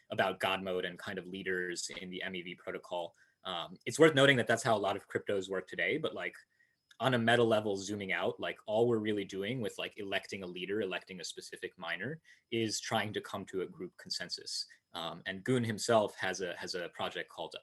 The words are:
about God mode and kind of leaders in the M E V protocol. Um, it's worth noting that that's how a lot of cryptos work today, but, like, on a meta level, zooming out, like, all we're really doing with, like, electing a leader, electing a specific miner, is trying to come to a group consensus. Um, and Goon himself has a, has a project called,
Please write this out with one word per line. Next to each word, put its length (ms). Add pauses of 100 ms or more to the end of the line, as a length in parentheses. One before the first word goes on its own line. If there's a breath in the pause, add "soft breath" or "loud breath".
about 300
God 240
mode 220
and 120
kind 200
of 100
leaders 640 (100)
in 80
the 140
M 100
E 100
V 120
protocol. 580 (320)
Um, 400
it's 120
worth 180
noting 200
that 120
that's 160
how 120
a 20
lot 200
of 100
cryptos 420
work 160
today, 320
but, 160
like, 220 (640)
on 140
a 40
meta 240
level, 360
zooming 340
out, 260
like, 200 (100)
all 180
we're 120
really 260
doing 380
with, 180
like, 160
electing 480
a 20
leader, 360
electing 400
a 20
specific 540
miner, 420 (320 soft breath)
is 300
trying 320
to 80
come 240
to 160
a 40
group 320
consensus. 680 (280 soft breath)
Um, 320
and 160
Goon 220
himself 560
has 220
a, 160
has 180
a 180
project 360
called, 340